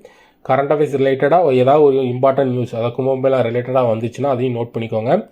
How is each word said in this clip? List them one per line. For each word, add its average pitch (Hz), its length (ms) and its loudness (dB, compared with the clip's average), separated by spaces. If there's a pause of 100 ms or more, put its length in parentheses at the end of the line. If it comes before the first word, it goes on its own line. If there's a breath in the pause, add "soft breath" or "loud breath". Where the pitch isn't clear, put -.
(440 soft breath)
கரண்ட் 139 280 0
அஃபேர்ஸ் 143 260 0
ரிலேட்டடாக 135 560 2
ஏதாவது 131 300 4
ஒரு 135 220 4
இம்பார்ட்டன்ட் 131 480 0
நியூஸ், 120 220 -6
அதாவது 117 200 -4
கும்பமேளா 131 460 -2
ரிலேட்டடாக 123 460 -2
வந்துச்சுன்னா 117 420 -4
அதையும் 127 280 -2
நோட் 117 160 -8
பண்ணிக்கோங்க. 113 380 -4 (200)